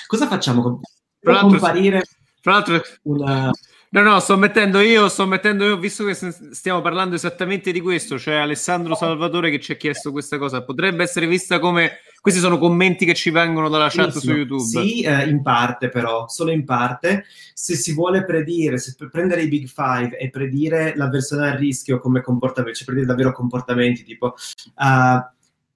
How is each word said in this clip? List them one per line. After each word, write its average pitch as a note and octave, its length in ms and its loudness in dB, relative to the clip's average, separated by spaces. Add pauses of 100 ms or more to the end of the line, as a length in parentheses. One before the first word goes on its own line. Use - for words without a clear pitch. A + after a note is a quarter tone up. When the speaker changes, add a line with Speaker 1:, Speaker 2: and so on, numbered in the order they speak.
Speaker 1:
cosa A3+ 180 2
facciamo? C3+ 380 0
Con-, B2 160 -2 (400)
Speaker 2:
Tra E3+ 140 4
l'altro, G3+ 160 6
Speaker 1:
comparire F#3 520 4 (400)
Speaker 2:
tra F#3 120 2
l'altro, F3 280 2 (220)
Speaker 1:
una C3+ 480 0 (380)
Speaker 2:
no, G3 120 2
no, G#3 180 6
sto G3 180 2
mettendo G3+ 420 2
io, G#3+ 300 6
sto G3 160 -2
mettendo G3 400 0
io, G#3 120 2
visto G3 280 -6
che G3 80 -2
s-, E3+ 380 -10
stiamo F3+ 300 -4
parlando F3 340 -2
esattamente F3+ 560 -4
di F3 100 -2
questo, E3 340 -4
c'è D3+ 200 -2
Alessandro D#3+ 600 -2
Salvatore E3 560 -2
che D3 80 -4
ci - 140 -8
ha - 20 -4
chiesto D3 360 -6
questa C#3+ 260 -6
cosa. C3 260 -4
Potrebbe E3+ 400 -2
essere E3 240 -2
vista F3 320 0
come, E3+ 400 0 (220)
questi F#3 180 2
sono F3 180 2
commenti F3 480 2
che E3 80 2
ci - 160 -2
vengono D#3+ 380 2
dalla D3+ 220 2
chat D#3 220 0
su C3+ 140 -6
Speaker 1:
Benissimo. D3 100 2
Speaker 2:
YouTube. C3+ 280 -4
Speaker 1:
Sì, F#3+ 380 -2
eh, D3 260 0
in D3 140 0
parte B2 480 0
però, A2+ 400 -4
solo D#3+ 220 -4
in D#3 120 -2
parte. C3 640 -2 (280)
Se - 220 -6
si D#3 180 -4
vuole F#3 300 0
predire, D#3+ 540 -2
se B2+ 200 -10
per C#3 120 -16
prendere E3+ 320 -2
i D#3+ 80 0
Big C#3 180 -4
Five B2 500 -4
e C3+ 120 -6
predire D3+ 680 -2
l'avversione C#3+ 540 -2
al C3 80 -2
rischio C3 420 -2
come B2+ 220 0
comportamento, B2 560 -4
cioè - 80 -12
predire C3 220 -2
davvero B2+ 260 2
comportamenti B2 680 -2
tipo, B2 320 -8
eh, B2+ 960 0 (460)